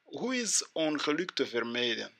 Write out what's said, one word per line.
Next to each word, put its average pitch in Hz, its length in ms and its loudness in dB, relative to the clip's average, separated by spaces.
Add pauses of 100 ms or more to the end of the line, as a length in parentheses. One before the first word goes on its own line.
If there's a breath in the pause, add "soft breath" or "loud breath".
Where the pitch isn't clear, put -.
Hoe 247 340 -2
is - 360 0
ongeluk 151 600 0
te 131 160 0
vermijden? 117 720 -2